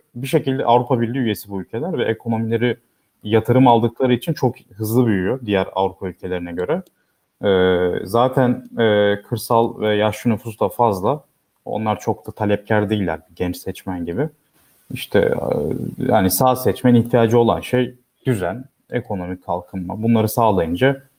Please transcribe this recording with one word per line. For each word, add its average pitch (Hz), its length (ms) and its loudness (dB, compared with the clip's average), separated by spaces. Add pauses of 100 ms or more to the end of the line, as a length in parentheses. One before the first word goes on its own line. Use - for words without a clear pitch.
(160)
bir 123 120 -8
şekilde 135 380 -2
Avrupa 120 360 2
Birliği 120 180 -2
üyesi 107 300 -4
bu 98 120 -6
ülkeler 143 360 -6
ve 120 60 0
ekonomileri 113 760 -2 (460)
yatırım 120 440 4
aldıkları 120 460 4
için 147 200 -2
çok 123 220 -2 (200)
hızlı 113 320 2
büyüyor 101 380 0
diğer 98 280 0
Avrupa 95 340 -2
ülkelerine 87 440 -8
göre. 90 320 -4 (600)
Ee, 92 600 2
zaten, 123 580 0 (160)
e, 104 420 4
kırsal 117 600 -2
ve 107 140 0
yaşlı 107 340 0
nüfus 107 300 -4
da 101 100 0
fazla. 113 540 0 (420)
Onlar 110 340 -4
çok - 280 -6
da 104 40 -12
talepkar 104 580 0
değiller, 90 300 -2 (160)
genç 87 220 -6
seçmen 92 480 -10
gibi. 113 240 -4 (640)
İşte, - 260 0
e, - 280 0 (640)
yani 95 200 2
sağ 127 240 2
seçmen 120 400 2
ihtiyacı 117 440 4
olan 104 220 2
şey 123 340 -2 (300)
düzen, 110 400 -2 (260)
ekonomik 92 540 -6
kalkınma. 92 580 -6
Bunları 113 260 2
sağlayınca 113 720 2 (180)